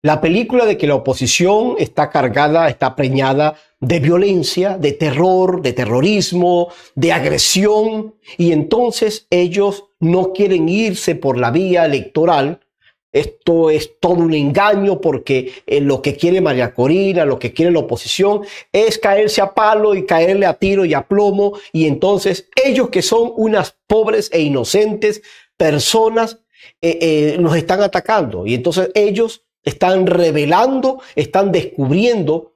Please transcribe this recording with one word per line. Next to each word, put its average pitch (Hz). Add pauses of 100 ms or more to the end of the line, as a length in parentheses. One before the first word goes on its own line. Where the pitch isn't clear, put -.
La 151
película 226
de 208
que -
la 147
oposición 175
está -
cargada, 147
está 127
preñada 135 (240)
de 151
violencia, 185
de 143
terror, 180
de 127
terrorismo, 175 (220)
de 165
agresión, 214 (240)
y 170
entonces 214
ellos 190 (140)
no 180
quieren 185
irse 185
por 127
la 120
vía 175
electoral. 151 (520)
Esto 160
es 156
todo 180
un 165
engaño 196
porque, 131
eh, 143
lo 139
que 143
quiere 180
María 127
Corina, 175
lo 131
que 117
quiere 170
la 165
oposición 196 (300)
es 220
caerse 208
a 190
palo 214
y 185
caerle 185
a 165
tiro 196
y 156
a 139
plomo, 202 (200)
y 160
entonces 185 (160)
ellos 254
que 175
son 233
unas 220 (120)
pobres 214
e 165
inocentes 208 (340)
personas, 220 (420)
eh, 165
eh, 151
los 165
están 185
atacando, 180
y 113
entonces 170
ellos 214 (200)
están 185
revelando, 175 (140)
están 190
descubriendo 165